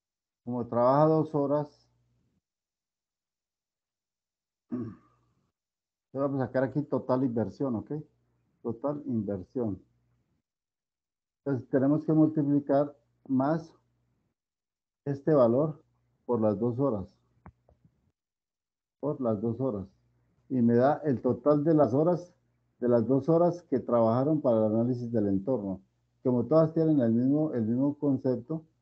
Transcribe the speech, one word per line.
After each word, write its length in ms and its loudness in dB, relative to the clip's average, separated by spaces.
como 220 -6
trabaja 400 4
dos 280 2
horas, 540 -2
<clears throat> 1400 -16
vamos 280 -4
a 60 -2
sacar 180 0
aquí 180 -4
total 420 -2
inversión, 520 -4
¿ok? 160 -8
Total 440 -6
inversión. 720 -6
Entonces, 240 -4
tenemos 360 0
que 80 0
multiplicar 840 2
más 440 -2
este 280 -2
valor 480 2
por 160 -2
las 180 0
dos 200 -2
horas. 280 -2
Por 200 -6
las 200 -2
dos 200 -4
horas. 260 -6
Y 140 -2
me 120 4
da 300 2
el 160 -2
total 440 0
de 100 2
las 200 4
horas, 380 0
de 80 -2
las 180 2
dos 220 0
horas 360 2
que 160 -2
trabajaron 600 2
para 180 2
el 60 2
análisis 380 -2
del 160 0
entorno. 520 -4
Como 220 0
todas 260 2
tienen 280 2
el 120 2
mismo, 400 0
el 140 -2
mismo 320 -2
concepto, 640 -4